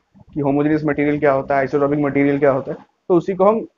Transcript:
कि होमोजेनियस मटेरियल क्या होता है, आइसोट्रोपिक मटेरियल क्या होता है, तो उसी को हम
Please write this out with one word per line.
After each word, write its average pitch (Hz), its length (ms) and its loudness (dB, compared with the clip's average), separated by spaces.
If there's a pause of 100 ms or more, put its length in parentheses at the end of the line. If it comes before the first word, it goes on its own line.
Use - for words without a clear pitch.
(340)
कि 151 60 -6
होमोजेनियस 147 440 0
मटेरियल 147 360 0
क्या 147 120 4
होता 135 220 -2
है, 139 60 2
आइसोट्रोपिक 139 380 0
मटेरियल 139 400 0
क्या 143 120 2
होता 135 220 -2
है, - 60 -14 (300)
तो 185 80 4
उसी 175 180 -2
को 185 100 0
हम 214 220 2 (120)